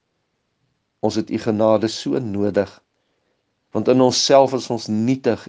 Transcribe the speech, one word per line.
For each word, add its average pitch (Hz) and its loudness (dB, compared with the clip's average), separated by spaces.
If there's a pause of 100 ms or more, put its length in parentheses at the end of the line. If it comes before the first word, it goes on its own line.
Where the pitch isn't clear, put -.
(1040)
Ons 107 -2
het 107 -6
u 110 -2
genade 110 0
so 139 -4
nodig, 101 -2 (1040)
want 110 0
in 127 4
onsself 135 4
is 117 -8
ons 113 -8
nietig 113 -2